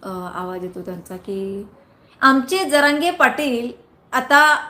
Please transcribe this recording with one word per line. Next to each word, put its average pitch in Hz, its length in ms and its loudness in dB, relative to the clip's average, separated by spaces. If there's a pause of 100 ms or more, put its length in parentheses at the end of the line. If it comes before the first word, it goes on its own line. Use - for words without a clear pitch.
अ, 196 60 -10
आवाज 180 540 -10
येतो 180 180 -10
त्यांचा 180 360 -12
की, 196 500 -8 (540)
"आमचे 269 480 2
जरांगे 294 420 2
पाटील 254 600 0 (420)
आता 294 460 4 (100)